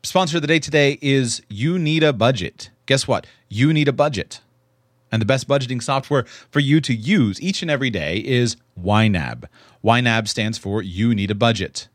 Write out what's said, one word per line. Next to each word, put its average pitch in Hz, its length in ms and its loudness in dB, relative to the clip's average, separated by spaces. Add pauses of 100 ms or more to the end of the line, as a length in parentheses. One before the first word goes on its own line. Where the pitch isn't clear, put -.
sponsor 170 360 -2
of 160 40 -2
the 143 60 -6
day 160 100 2
today 143 420 2
is 135 480 0
You 147 300 -2
Need 156 240 0
a 151 100 4
Budget. 113 600 -2 (160)
Guess 135 200 2
what? 104 200 -2 (220)
You 127 220 2
need 151 160 2
a 139 60 0
budget. 143 460 -2 (720)
And 110 100 0
the 104 60 0
best 131 200 0
budgeting 131 360 -2
software 135 400 -2 (260)
for 147 100 0
you 147 220 4
to 127 140 -2
use 113 440 0
each 190 220 -4
and 170 80 -6
every 131 220 0
day 85 260 -4
is 123 380 0 (200)
Y 104 320 2
nab. 65 400 -4 (360)
Y 117 180 4
nab 113 260 0
stands 107 300 -4
for 101 240 -4
You 98 320 0
Need 101 160 0
a 107 60 -2
Budget. 101 600 -2